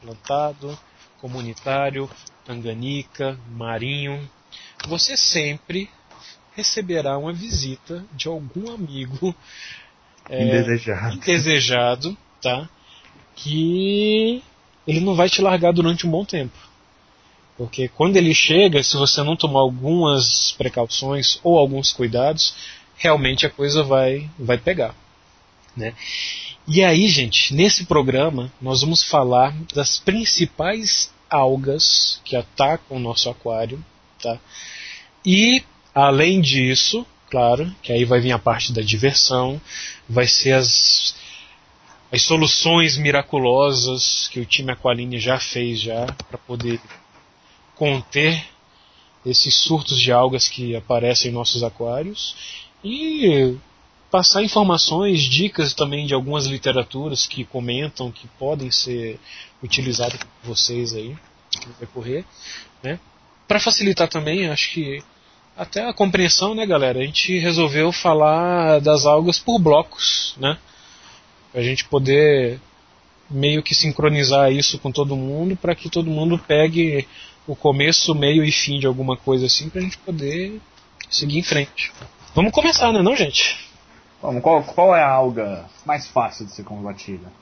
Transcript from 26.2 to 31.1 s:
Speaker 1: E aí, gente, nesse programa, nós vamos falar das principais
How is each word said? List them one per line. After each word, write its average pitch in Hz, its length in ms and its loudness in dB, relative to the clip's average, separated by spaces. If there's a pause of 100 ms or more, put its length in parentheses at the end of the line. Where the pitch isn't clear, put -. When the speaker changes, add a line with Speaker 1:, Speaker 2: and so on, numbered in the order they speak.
Speaker 1:
E 156 180 4
aí, 175 240 4
gente, 139 460 0
nesse 180 300 2
programa, 131 680 0 (100)
nós 127 220 -2
vamos 156 200 2
falar 131 520 2 (200)
das 143 240 -2
principais 202 1120 -2 (160)